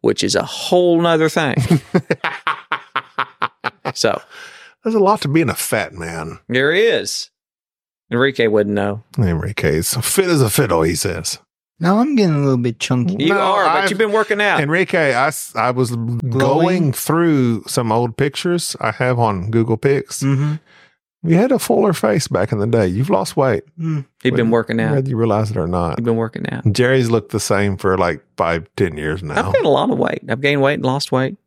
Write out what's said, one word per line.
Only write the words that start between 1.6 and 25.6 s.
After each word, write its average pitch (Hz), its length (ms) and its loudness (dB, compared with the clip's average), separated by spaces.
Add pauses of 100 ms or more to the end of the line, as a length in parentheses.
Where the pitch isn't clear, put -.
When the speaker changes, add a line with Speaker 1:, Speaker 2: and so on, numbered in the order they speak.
Speaker 2:
<laughs> 185 40 2 (2000)
Speaker 1:
So. - 280 0 (640)
Speaker 2:
There's 226 120 -2
a 214 40 4
lot 202 220 4
to 156 60 -4
being 147 220 0
a 82 60 -4
fat - 380 -4
man. 82 540 -10
Speaker 1:
There 135 240 0
is. 175 580 -2 (840)
Enrique 127 360 2
wouldn't 104 280 2
know. 101 280 -2 (140)
Speaker 2:
Enrique 87 600 0
is - 180 -2
fit 185 320 -2
as 160 140 2
a 113 80 4
fiddle, 87 340 2
he 85 120 0
says. 87 440 -6 (400)
Speaker 3:
Now 180 200 2
I'm 277 160 0
getting 185 200 4
a 143 40 2
little 135 180 2
bit 120 220 -2
chunky. 120 400 0
Speaker 1:
You 151 140 2
Speaker 2:
No, 202 60 2
Speaker 1:
are, 190 260 2
but 175 180 2
Speaker 2:
I've 190 60 0
Speaker 1:
you've 196 100 -2
been 214 140 2
working 214 280 0
out. 185 200 2
Speaker 2:
Enrique, 160 520 0
I, 127 140 2
s-, - 280 -8
I 117 160 2
was 123 200 0
Speaker 3:
Glowing? 117 280 -4 (180)
Speaker 2:
going 156 560 2
through 147 760 0
some 117 240 -2
old 117 260 0
pictures 165 640 -2
I 110 120 -2
have 123 280 0
on 104 320 0
Google 113 260 2
Pics. - 460 -4
Speaker 3:
Mm-hmm. 139 300 0 (680)
Speaker 2:
You 165 120 2
had 240 160 4
a 226 80 2
fuller - 340 2
face 208 340 0
back 101 240 0
in 110 80 -2
the 104 80 0
day. 117 200 4
You've 117 220 -2
lost 190 260 0
weight. 131 280 2 (160)
Speaker 3:
Mm. 156 260 -4 (180)
Speaker 1:
He'd 127 120 2
been 120 120 2
Speaker 2:
Whether, 113 40 2
Speaker 1:
working 113 280 0
out. 110 160 0
Speaker 2:
whether 135 140 0
you 120 80 -2
realize 107 320 2
it 107 80 -4
or 82 100 -2